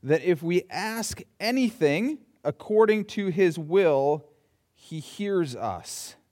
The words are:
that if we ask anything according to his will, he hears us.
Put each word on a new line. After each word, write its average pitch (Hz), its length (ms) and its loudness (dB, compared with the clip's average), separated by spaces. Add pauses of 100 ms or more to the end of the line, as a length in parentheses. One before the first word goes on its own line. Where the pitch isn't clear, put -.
that 143 180 2
if 170 200 0
we 175 280 0
ask 220 500 -6 (200)
anything 226 840 0 (200)
according 214 640 2
to 202 200 -4
his 175 320 2
will, 151 640 2 (560)
he 160 200 -12
hears 180 560 -4
us. 95 580 -8 (160)